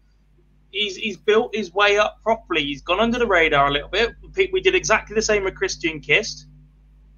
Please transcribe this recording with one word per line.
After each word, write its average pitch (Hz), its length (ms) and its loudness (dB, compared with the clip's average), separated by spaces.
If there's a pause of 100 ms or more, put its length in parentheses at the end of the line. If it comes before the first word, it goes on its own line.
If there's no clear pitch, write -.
(720)
He's, 196 260 -6
he's 202 220 -8
built 220 360 2
his 196 180 -6
way 202 260 2
up - 240 0
properly. 185 420 -2
He's 143 180 -8
gone 175 160 0
under 233 200 0
the 233 80 0
radar 156 420 4
a - 20 -2
little 143 200 -4
bit. 220 220 0 (220)
We, 190 180 0
we 185 100 0
did 185 120 4
exactly 202 400 0
the 214 80 0
same 208 220 0
with 190 100 -4
Christian 165 460 -6
Kist. 175 460 -2 (720)